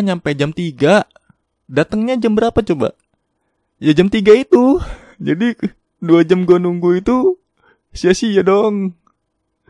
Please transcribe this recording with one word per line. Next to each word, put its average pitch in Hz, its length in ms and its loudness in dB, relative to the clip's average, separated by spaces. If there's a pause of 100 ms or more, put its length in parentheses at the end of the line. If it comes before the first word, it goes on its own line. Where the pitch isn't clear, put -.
nyampe 175 320 -4
jam 147 160 -4
tiga. 165 560 0 (560)
Datangnya 214 560 -4
jam 214 160 0
berapa 226 240 -2
coba? 156 320 -4 (880)
Ya 147 160 0
jam 190 160 2
tiga 214 240 4
itu. 262 420 2 (380)
Jadi 196 400 -4 (400)
dua 170 320 2
jam 185 160 0
gue 175 160 4
nunggu 175 400 -2
itu 254 400 0 (560)
sia-sia 190 480 0
dong. 196 480 0 (760)